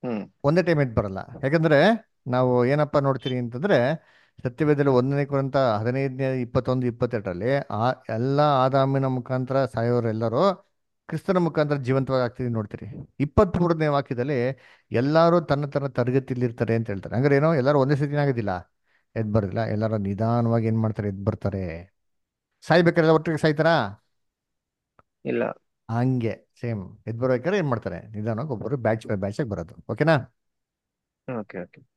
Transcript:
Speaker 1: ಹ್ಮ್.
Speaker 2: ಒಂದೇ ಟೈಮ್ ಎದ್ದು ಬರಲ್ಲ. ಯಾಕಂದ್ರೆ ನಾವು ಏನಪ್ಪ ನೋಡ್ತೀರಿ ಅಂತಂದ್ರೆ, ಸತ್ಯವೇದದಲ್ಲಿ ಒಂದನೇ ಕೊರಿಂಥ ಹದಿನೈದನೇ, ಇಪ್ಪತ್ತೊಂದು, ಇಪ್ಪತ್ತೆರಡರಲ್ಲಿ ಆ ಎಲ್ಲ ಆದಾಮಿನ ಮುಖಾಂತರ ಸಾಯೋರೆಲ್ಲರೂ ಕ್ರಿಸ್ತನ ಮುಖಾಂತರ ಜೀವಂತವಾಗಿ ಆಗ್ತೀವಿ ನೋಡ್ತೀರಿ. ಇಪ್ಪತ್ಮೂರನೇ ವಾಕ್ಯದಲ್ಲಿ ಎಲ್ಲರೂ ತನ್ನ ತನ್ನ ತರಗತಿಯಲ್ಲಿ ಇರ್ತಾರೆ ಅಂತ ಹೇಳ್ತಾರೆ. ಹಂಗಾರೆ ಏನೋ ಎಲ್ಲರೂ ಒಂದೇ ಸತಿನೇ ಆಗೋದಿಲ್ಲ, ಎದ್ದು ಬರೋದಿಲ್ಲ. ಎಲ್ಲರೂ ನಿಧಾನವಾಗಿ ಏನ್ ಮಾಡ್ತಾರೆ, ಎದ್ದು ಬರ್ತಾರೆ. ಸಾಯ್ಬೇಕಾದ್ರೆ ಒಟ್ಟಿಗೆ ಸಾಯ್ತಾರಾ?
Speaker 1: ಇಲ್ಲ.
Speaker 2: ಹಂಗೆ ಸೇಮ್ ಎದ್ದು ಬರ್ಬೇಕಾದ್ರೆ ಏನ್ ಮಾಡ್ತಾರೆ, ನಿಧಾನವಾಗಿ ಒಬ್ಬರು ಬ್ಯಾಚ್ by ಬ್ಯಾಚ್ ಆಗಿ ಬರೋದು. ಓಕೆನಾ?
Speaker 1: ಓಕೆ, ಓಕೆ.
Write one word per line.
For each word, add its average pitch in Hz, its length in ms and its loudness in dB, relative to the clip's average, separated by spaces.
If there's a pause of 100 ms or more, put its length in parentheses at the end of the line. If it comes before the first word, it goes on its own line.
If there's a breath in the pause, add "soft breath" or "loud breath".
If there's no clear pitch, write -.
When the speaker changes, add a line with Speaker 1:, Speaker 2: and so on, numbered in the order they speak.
Speaker 1:
ಹ್ಮ್. 113 200 -4 (220)
Speaker 2:
ಒಂದೇ 160 180 4
ಟೈಮ್ 165 180 2
ಎದ್ದು 123 140 -2
ಬರಲ್ಲ. 101 240 -2 (240)
ಯಾಕಂದ್ರೆ 156 360 4 (480)
ನಾವು 127 380 2
ಏನಪ್ಪ 143 340 0
ನೋಡ್ತೀರಿ 135 400 -2
ಅಂತಂದ್ರೆ, 127 380 -2 (640 soft breath)
ಸತ್ಯವೇದದಲ್ಲಿ 143 480 2
ಒಂದನೇ 135 360 2
ಕೊರಿಂಥ 135 300 -2
ಹದಿನೈದನೇ, 131 840 0
ಇಪ್ಪತ್ತೊಂದು, 127 460 -2
ಇಪ್ಪತ್ತೆರಡರಲ್ಲಿ 113 680 -2 (180)
ಆ 104 140 -2 (240)
ಎಲ್ಲ 127 320 0
ಆದಾಮಿನ 135 640 2
ಮುಖಾಂತರ 131 600 -2
ಸಾಯೋರೆಲ್ಲರೂ 117 760 0 (680)
ಕ್ರಿಸ್ತನ 185 300 -2
ಮುಖಾಂತರ 151 380 0
ಜೀವಂತವಾಗಿ 131 480 0
ಆಗ್ತೀವಿ 120 260 -4
ನೋಡ್ತೀರಿ. 110 360 -6 (340)
ಇಪ್ಪತ್ಮೂರನೇ 165 640 2
ವಾಕ್ಯದಲ್ಲಿ 139 520 -2 (520 soft breath)
ಎಲ್ಲರೂ 160 500 4
ತನ್ನ 147 260 -2
ತನ್ನ 139 200 -4
ತರಗತಿಯಲ್ಲಿ 127 600 0
ಇರ್ತಾರೆ 113 280 -2
ಅಂತ 113 120 0
ಹೇಳ್ತಾರೆ. 95 300 -6
ಹಂಗಾರೆ 143 200 4
ಏನೋ 156 180 4
ಎಲ್ಲರೂ 143 260 2
ಒಂದೇ 135 160 2
ಸತಿನೇ 143 200 -2
ಆಗೋದಿಲ್ಲ, 120 360 0 (640)
ಎದ್ದು 110 160 -2
ಬರೋದಿಲ್ಲ. 104 320 0
ಎಲ್ಲರೂ 107 320 -2
ನಿಧಾನವಾಗಿ 113 720 0
ಏನ್ 113 120 0
ಮಾಡ್ತಾರೆ, 107 300 -2
ಎದ್ದು 98 160 -8
ಬರ್ತಾರೆ. 98 400 -4 (1000)
ಸಾಯ್ಬೇಕಾದ್ರೆ 165 480 4
ಒಟ್ಟಿಗೆ 156 260 0
ಸಾಯ್ತಾರಾ? 156 380 2 (1500)
Speaker 1:
ಇಲ್ಲ. 120 180 -2 (460)
Speaker 2:
ಹಂಗೆ 120 580 -2 (140)
ಸೇಮ್ 101 460 -8
ಎದ್ದು 113 140 -6
ಬರ್ಬೇಕಾದ್ರೆ 131 380 0
ಏನ್ 160 100 0
ಮಾಡ್ತಾರೆ, 107 400 -4
ನಿಧಾನವಾಗಿ 110 440 -6
ಒಬ್ಬರು 113 240 -6
ಬ್ಯಾಚ್ 113 300 -2
by 107 100 -2
ಬ್ಯಾಚ್ 98 240 -6
ಆಗಿ 135 80 -4
ಬರೋದು. 87 260 -8 (140)
ಓಕೆನಾ? 151 260 2 (1120)
Speaker 1:
ಓಕೆ, 110 300 -10
ಓಕೆ. 87 220 -14 (160)